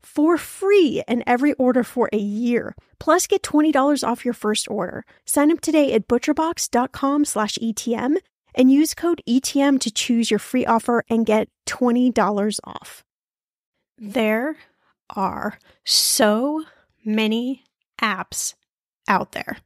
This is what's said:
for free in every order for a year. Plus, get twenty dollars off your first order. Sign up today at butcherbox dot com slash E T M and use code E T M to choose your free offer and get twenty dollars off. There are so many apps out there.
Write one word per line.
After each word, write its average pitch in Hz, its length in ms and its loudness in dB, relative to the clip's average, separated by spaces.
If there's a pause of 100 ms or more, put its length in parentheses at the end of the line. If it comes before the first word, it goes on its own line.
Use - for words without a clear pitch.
for 311 360 2
free 381 680 2
in 240 200 -2
every 262 260 2
order 254 300 2
for - 280 -2
a 214 60 -2
year. 220 580 -2 (220)
Plus, 339 300 2
get 392 160 0
twenty 302 280 2
dollars 277 320 2
off 240 220 -4
your 240 80 -2
first 214 380 -4
order. 185 340 -6 (180)
Sign 294 280 2
up 339 100 -2
today 302 320 2
at - 140 0
butcherbox 311 640 -2
dot 247 200 0
com 285 340 0
slash - 360 -4
E 226 120 -4
T 226 200 -4
M 262 240 -2 (380)
and 262 160 6
use 294 240 4
code 339 320 -2
E 240 120 2
T - 220 -2
M 277 160 4
to 226 140 -4
choose 233 400 0
your 208 80 2
free - 260 -2
offer 233 420 0
and 226 200 0
get 214 220 2 (180)
twenty 247 420 2
dollars 208 540 0
off. - 400 -18 (960)
There 226 560 -2 (560)
are 196 480 -6 (260)
so 254 760 0 (420)
many 220 580 -2 (380)
apps - 540 -6 (520)
out - 260 0
there. - 320 -8